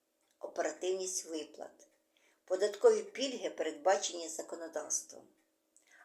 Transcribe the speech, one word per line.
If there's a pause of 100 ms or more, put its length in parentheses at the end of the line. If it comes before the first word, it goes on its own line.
(380)
оперативність
виплат, (560)
податкові
пільги,
передбачені
законодавством. (760)